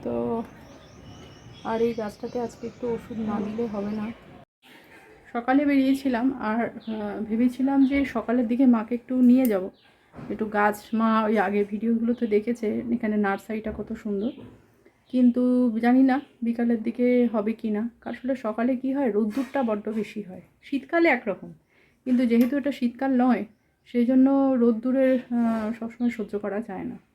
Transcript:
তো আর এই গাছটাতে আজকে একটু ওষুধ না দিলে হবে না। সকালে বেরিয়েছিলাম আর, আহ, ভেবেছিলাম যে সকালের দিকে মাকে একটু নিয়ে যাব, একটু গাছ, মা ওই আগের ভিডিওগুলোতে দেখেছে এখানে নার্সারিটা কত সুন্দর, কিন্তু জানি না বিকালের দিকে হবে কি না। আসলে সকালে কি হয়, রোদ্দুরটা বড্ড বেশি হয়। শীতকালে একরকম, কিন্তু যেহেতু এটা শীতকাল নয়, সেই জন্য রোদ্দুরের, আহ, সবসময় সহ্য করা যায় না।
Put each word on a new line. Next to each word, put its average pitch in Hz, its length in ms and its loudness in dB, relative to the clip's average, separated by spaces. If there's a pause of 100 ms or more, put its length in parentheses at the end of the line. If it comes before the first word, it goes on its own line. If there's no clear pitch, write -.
তো 233 380 -4 (1200)
আর 226 180 -2
এই 233 160 0
গাছটাতে 226 420 -8
আজকে 233 260 -10
একটু 226 200 -10
ওষুধ 233 320 -8
না 208 220 -4
দিলে 214 260 -6
হবে 208 300 -6
না। 220 320 -10 (1040)
সকালে 262 380 2
বেরিয়েছিলাম 262 560 2 (140)
আর, 214 240 -2
আহ, 214 640 -8
ভেবেছিলাম 254 500 2 (120)
যে 277 140 0
সকালের 240 460 -2
দিকে 240 160 2
মাকে 226 280 4
একটু 240 200 -6 (160)
নিয়ে 262 220 6
যাব, 190 120 0 (680)
একটু 208 120 -4 (120)
গাছ, 208 200 2 (180)
মা 226 160 2 (140)
ওই 214 140 2
আগের 202 320 2
ভিডিওগুলোতে 226 560 -2
দেখেছে 208 400 -2 (280)
এখানে 214 220 -2
নার্সারিটা 208 600 -2
কত 208 120 -10 (120)
সুন্দর, 208 300 -4 (800)
কিন্তু 247 300 4 (420)
জানি 254 180 6
না 262 140 4 (260)
বিকালের 233 400 0
দিকে 233 240 -2 (260)
হবে 220 200 0
কি 226 240 -6
না। 208 60 -2 (220)
আসলে 240 280 -6 (120)
সকালে 233 320 -2
কি 254 200 -4
হয়, 277 200 0
রোদ্দুরটা 233 460 -2
বড্ড 214 240 -2 (140)
বেশি 208 280 -8
হয়। 185 140 -18 (240)
শীতকালে 339 420 0
একরকম, 202 420 -2 (540)
কিন্তু 254 260 2
যেহেতু 240 300 4
এটা 277 180 -4
শীতকাল 262 340 -2 (120)
নয়, 226 180 2 (480)
সেই 240 200 2
জন্য 262 160 6 (360)
রোদ্দুরের, 254 560 2
আহ, 226 500 -2 (100)
সবসময় 233 400 -2
সহ্য 202 200 -8
করা 202 220 -4
যায় 185 240 -10
না। 180 120 -10 (180)